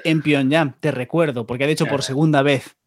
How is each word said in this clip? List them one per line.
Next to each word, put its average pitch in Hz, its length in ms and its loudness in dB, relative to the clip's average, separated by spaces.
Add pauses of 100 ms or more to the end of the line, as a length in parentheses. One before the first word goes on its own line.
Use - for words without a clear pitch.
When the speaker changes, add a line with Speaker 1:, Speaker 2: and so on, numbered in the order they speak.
Speaker 1:
En 160 160 2
Pyongyang, 143 580 0
te 151 120 -2
recuerdo, 127 540 -2
porque 123 200 -4
ha - 20 0
dicho 160 160 0
Speaker 2:
Ya. 156 80 -2
Speaker 1:
por 135 100 -2
segunda 143 420 2
vez. 139 440 0